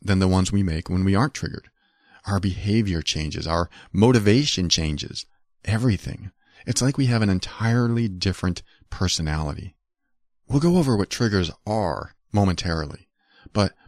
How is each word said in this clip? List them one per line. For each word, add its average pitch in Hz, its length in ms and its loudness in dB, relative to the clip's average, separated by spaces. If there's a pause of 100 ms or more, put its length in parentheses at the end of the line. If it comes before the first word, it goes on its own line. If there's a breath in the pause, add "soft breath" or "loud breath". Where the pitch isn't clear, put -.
than 95 180 2
the 95 80 4
ones 92 240 2
we 101 100 2
make 82 280 -2
when 92 160 0
we 98 100 2
aren't 135 180 0
triggered. - 360 -10 (580 soft breath)
Our 101 120 0
behavior 98 640 0
changes, 78 460 -6
our 85 220 -2 (240 loud breath)
motivation 110 760 4
changes, - 560 -4 (380)
everything. 107 680 -2 (360 soft breath)
It's - 140 -2
like 139 160 0
we 139 80 2
have 120 160 2
an 104 80 2
entirely 117 800 0
different 90 520 -4 (280 soft breath)
personality. 78 840 -4 (720)
We'll 135 120 2
go 175 180 4
over 135 180 2
what 101 140 0
triggers 101 400 0 (160)
are 104 480 -2 (180)
momentarily, 85 760 0 (460 soft breath)
but 101 200 0 (140 soft breath)